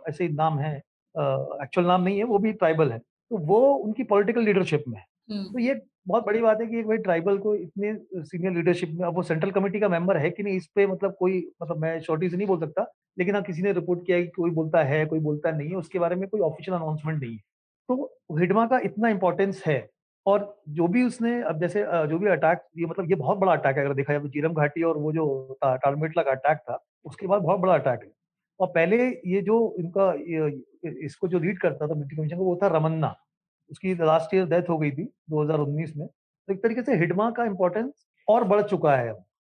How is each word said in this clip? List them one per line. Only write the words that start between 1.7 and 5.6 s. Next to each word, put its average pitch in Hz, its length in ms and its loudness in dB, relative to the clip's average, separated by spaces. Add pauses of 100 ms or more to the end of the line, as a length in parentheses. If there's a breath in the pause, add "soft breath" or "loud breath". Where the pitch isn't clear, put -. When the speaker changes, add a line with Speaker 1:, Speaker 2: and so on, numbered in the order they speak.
Speaker 1:
नाम 180 160 4
नहीं 190 160 0
है, 208 60 0
वो 226 140 2
भी 214 140 0
ट्राइबल 160 400 2
है। 113 60 -6
तो - 400 -10
वो 214 360 4
उनकी 220 280 -4
पॉलिटिकल 214 400 2
लीडरशिप 180 460 2
में 107 100 -8
है। - 80 -20 (240)
Speaker 2:
हम्म। 202 220 -8
Speaker 1:
तो 254 60 -8
ये 247 240 0 (260)